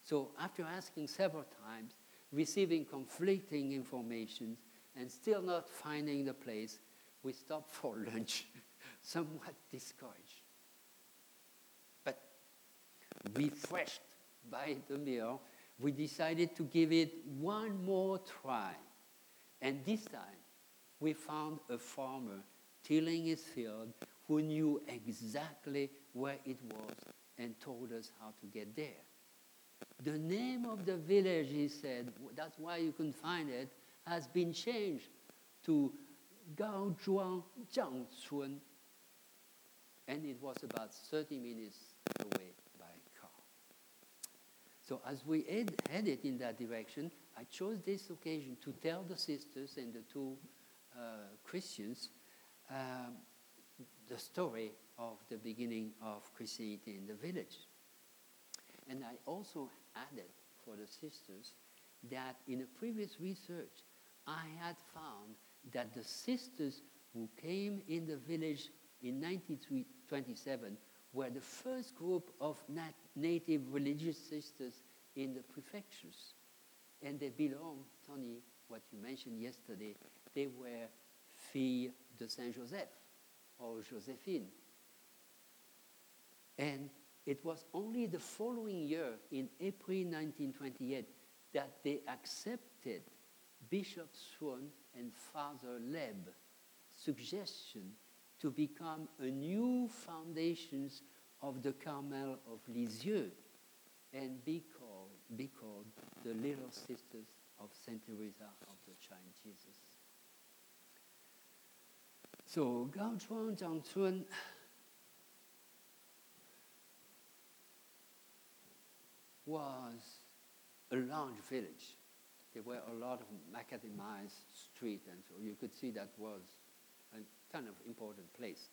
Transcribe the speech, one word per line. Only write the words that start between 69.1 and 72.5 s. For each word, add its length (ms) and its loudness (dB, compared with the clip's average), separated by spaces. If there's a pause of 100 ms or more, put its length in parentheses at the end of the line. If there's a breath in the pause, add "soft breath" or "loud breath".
nineteen 380 0 (500)
twenty-seven 680 -2 (380 loud breath)
were 160 2
the 100 -2
first 560 -4
group 360 2 (100)
of 160 2 (100)